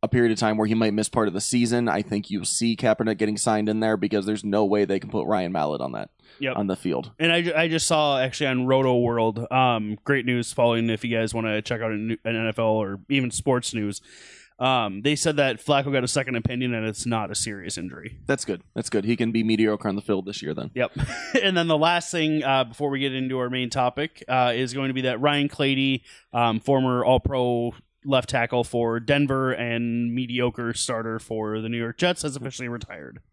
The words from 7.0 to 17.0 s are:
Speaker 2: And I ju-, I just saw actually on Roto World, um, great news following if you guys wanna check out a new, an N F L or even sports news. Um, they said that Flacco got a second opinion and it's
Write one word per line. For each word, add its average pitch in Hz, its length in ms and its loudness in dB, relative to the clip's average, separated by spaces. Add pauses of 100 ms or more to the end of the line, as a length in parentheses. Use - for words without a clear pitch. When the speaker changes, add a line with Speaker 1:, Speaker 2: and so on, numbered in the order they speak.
Speaker 2:
And 170 140 2
I 170 100 2
ju-, 170 120 -2
I 165 140 2
just 160 180 0
saw 151 320 2
actually 131 300 -2
on 127 180 0
Roto 131 320 4
World, 117 540 0
um, 117 520 2
great 135 220 0
news 120 260 0
following 117 380 4
if 107 140 -2
you 117 120 0
guys 113 160 0
wanna 110 300 -2
check 113 180 -4
out 113 120 -2
a 107 40 -4
new, 110 280 -4
an 113 120 -2
N 113 120 -2
F 107 100 -4
L 113 80 0
or 104 320 0 (100)
even 135 220 0
sports 123 420 0
news. 104 300 -4 (560)
Um, 117 440 0
they 147 140 2
said 151 200 0
that 135 280 0
Flacco 139 280 2
got 131 120 2
a - 40 -2
second 131 280 -2
opinion 123 380 -2
and 110 120 -2
it's 107 200 -6